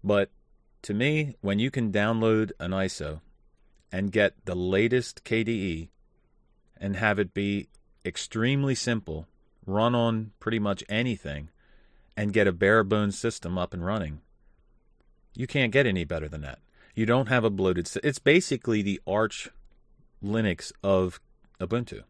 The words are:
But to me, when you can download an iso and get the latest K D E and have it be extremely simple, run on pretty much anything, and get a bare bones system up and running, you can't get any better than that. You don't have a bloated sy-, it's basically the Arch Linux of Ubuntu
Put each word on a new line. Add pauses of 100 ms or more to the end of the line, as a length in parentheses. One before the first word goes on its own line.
But (520)
to
me,
when
you
can
download
an
iso (720)
and
get (100)
the
latest
K
D
E (880)
and
have
it
be (360)
extremely
simple, (380)
run
on
pretty
much
anything, (680)
and
get
a
bare
bones
system
up
and
running, (1120)
you
can't
get
any
better
than
that. (360)
You
don't
have
a
bloated
sy-,
it's
basically
the
Arch (760)
Linux (120)
of (400)
Ubuntu